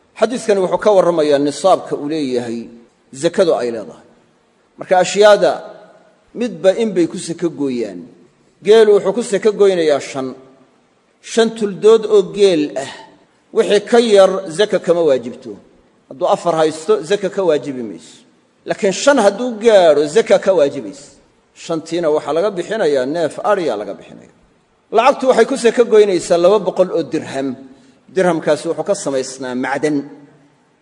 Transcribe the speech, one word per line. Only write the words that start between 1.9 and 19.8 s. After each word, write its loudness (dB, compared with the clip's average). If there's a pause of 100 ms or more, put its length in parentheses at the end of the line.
uu -8
leeyahay -6 (540)
zakadu 0
ay -4
leedahay. -14 (720)
Marka -2
ashyaada 4 (840)
midba 0
in -2
bay 0
ku -10
saka -8
gooyaan. -6 (640)
Geelu 6
wuxuu 2
ku -4
saka 0
goynayaa 2
shan. -10 (960)
Shan 0
tuldood 2
oo 4 (140)
geel 2 (140)
ah, -10 (640)
wixii 0
ka 0
yar 6 (160)
zaka -2
kama 0
waajibto. -2 (600)
Hadduu -6
afar 0
haysto, 0
zaka -4
ka -6
waajibi -2
mayso. -16 (500)
Laakiin -2
shan 2
hadduu 0
gaadho, 6